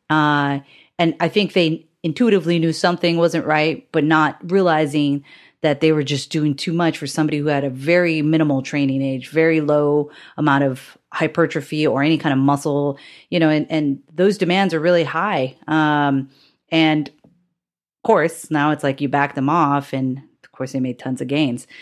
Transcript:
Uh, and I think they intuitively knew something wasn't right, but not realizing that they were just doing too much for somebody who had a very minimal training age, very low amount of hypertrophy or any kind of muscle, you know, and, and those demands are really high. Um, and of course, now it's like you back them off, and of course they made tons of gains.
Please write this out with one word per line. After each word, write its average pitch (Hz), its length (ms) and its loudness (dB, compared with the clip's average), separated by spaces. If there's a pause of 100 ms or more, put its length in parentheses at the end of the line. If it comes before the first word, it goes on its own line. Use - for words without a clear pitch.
Uh, 147 500 0 (380)
and 165 220 0
I 170 100 0
think 202 240 -2
they 165 320 0 (180)
intuitively 175 560 2
knew 160 140 0
something 175 440 0
wasn't 165 280 0
right, 151 460 0
but 151 120 0
not 156 340 2 (140)
realizing 156 720 0 (380)
that 147 200 0
they 160 100 4
were 151 120 0
just 135 280 -4
doing 151 220 0
too 151 200 -8
much 165 260 0
for 143 80 -8
somebody 151 320 -2
who 143 80 -2
had 143 160 0
a 139 80 -2
very 160 500 0
minimal 151 400 2
training 135 400 -2
age, 131 280 -6
very 160 320 2
low 147 500 2 (260)
amount 143 260 4
of 131 320 -4 (160)
hypertrophy 156 760 -2
or 131 160 0
any 160 160 2
kind 151 140 -2
of 131 60 0
muscle, 143 600 0 (320)
you 175 80 0
know, 160 100 4
and, 151 220 0
and 147 280 -2 (140)
those 190 240 2
demands 180 380 0
are 156 40 -2
really 170 240 2
high. 160 520 -4 (120)
Um, 147 600 0 (400)
and 156 380 0
of - 960 -20
course, 165 480 0
now 147 180 2
it's 147 140 -2
like 139 180 -2
you 143 80 -2
back 143 240 0
them 139 160 -2
off, 143 420 0
and 131 280 -4 (240)
of - 80 -20
course - 220 -10
they 135 60 -4
made 127 200 -6
tons 127 220 -6
of 127 60 -8
gains. 135 380 -2 (160)